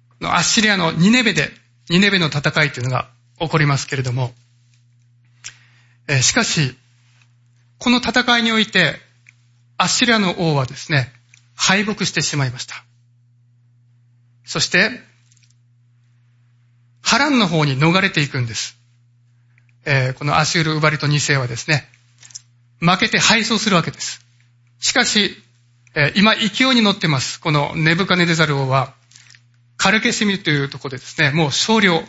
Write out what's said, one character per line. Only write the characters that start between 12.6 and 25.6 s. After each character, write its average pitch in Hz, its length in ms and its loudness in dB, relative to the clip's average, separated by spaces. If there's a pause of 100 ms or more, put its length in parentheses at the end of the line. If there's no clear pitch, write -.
た。 - 180 -18 (1600)
そ - 160 -6
し - 80 -2
て、 214 320 0 (2000)
ハ - 160 0
ラ 277 100 2
ン 277 100 2
の 208 100 2
方 156 160 0
に 135 140 -2
逃 165 220 4
れ 190 100 0
て 160 120 -2
い 143 60 -2
く 135 120 -6
ん 117 60 -2
で 113 80 -10
す。 - 240 -10 (1080)
え 135 260 2
ー、 - 40 -6
こ - 100 -12
の 151 140 2
ア 156 60 4
シ 175 140 -2
ュ - 40 0
ー - 20 0
ル・ 156 100 -2
ウ 156 60 -2
バ 151 100 2
リ 151 80 -4
ト - 80 -4
二 147 140 2
世 147 160 0
は 131 100 -2
で 123 100 -8
す - 120 -12
ね、 147 200 -2 (920)
負 175 180 2
け 220 100 0
て 214 100 0
敗 214 240 2
走 214 160 -2
す 208 100 -2
る 196 80 4
わ 165 60 4
け - 80 -6
で - 100 -14
す。 - 240 -12 (540)
し - 140 -4
か 247 120 2
し、 - 320 0 (580)